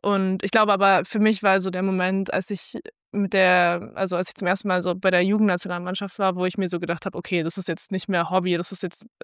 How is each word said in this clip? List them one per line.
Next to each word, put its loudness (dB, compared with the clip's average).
Und 0
ich -2
glaube 4
aber, 4
für -4
mich 4
war 4
so -4
der -2
Moment, 0
als -2
ich -8
mit -2
der, 2
also, -2
als -2
ich -12
zum -6
ersten -2
Mal 0
so 0
bei 2
der 4
Jugendnationalmannschaft 0
war, 0
wo 0
ich -2
mir 0
so -4
gedacht -4
habe: -6
„Okay, -2
das -4
ist -6
jetzt -6
nicht -6
mehr 0
Hobby, 2
das -4
ist -8
jetzt, -8